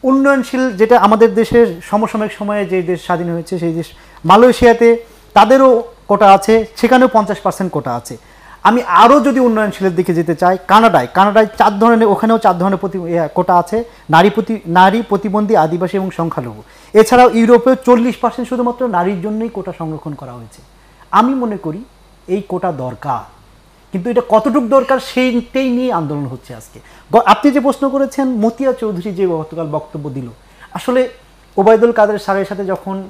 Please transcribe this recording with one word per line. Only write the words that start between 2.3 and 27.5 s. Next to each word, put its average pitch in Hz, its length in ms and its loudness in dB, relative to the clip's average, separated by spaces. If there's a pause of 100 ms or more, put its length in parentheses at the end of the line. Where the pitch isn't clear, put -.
সময়ে 208 320 -6
যে 185 160 -4
দেশ 170 220 -6
স্বাধীন 175 260 -4
হয়েছে 170 300 -8
সেই 165 140 -4
দেশ 165 120 -8 (400)
মালয়েশিয়াতে 233 720 4 (360)
তাদেরও 240 500 4 (240)
কোটা 202 240 4
আছে, 214 340 2 (100)
সেখানেও 254 380 2
পঞ্চাশ 208 240 -2
পার্সেন্ট 185 340 -6
কোটা 135 240 -6
আছে। - 220 -12 (460)
আমি 240 200 2
আরও 226 360 6
যদি 254 200 0
উন্নয়নশীলের 214 560 0
দিকে 180 180 -2
যেতে 165 220 -2
চাই, 185 220 2 (100)
কানাডায়, 190 460 4
কানাডায় 208 340 2 (100)
চার 202 220 0
ধরনের, 226 280 2
ওখানেও 220 300 0
চার 190 200 0
ধরনের 190 200 -2
প্রতি-, 180 300 -8
ইয়া, 170 200 -2
কোটা 175 280 -2
আছে, 214 280 -2 (260)
নারী 170 200 4
প্রতি-, 214 380 -4
নারী, 190 420 2
প্রতিবন্ধী, 208 460 -2
আদিবাসী 170 420 -2
এবং 190 140 -6
সংখ্যালঘু। 123 520 -8 (300)
এছাড়াও 240 400 6
ইউরোপেও 233 420 4
চল্লিশ 240 400 0
পার্সেন্ট 240 340 -6
শুধুমাত্র 247 380 -4
নারীর 185 340 -2
জন্যই 220 280 -6
কোটা 190 280 -12
সংরক্ষণ 156 360 -12
করা 127 200 -18
হয়েছে। 117 280 -20 (500)
আমি 233 220 2
মনে 240 240 -4
করি 196 260 -10 (440)
এই 196 140 -4
কোটা 185 300 -6
দরকার, 127 600 -8 (580)
কিন্তু 190 180 -6
এটা 240 200 0
কতটুকু 226 380 0
দরকার 262 320 0
সেইটাই 254 720 -4
নিয়ে 247 240 -2
আন্দোলন 147 320 -6
হচ্ছে 123 300 -14
আজকে। - 240 -20 (320)
গ-, 226 140 4
আপনি 277 260 2